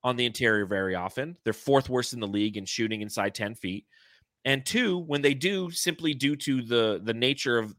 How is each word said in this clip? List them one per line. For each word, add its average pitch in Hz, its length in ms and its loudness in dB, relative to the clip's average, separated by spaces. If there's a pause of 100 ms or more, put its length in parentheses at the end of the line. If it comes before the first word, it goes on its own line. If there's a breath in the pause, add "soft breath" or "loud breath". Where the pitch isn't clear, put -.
on 127 100 2
the 123 120 0
interior 110 400 2
very 95 280 0
often. 131 480 -4
They're 113 100 0
fourth 139 360 4
worst 123 240 0
in 120 80 -8
the 104 80 -4
league 104 280 0
in 98 100 -8
shooting 110 340 -2
inside 104 340 -2
ten 110 220 -6
feet. 95 300 -8 (580 soft breath)
And 135 200 0
two, 208 340 0
when 147 240 -2
they 143 120 6
do, 180 380 -2
simply 160 420 -2
due 139 220 0
to 135 260 0
the, 113 400 2
the 113 120 0
nature 127 440 2
of, 107 200 -2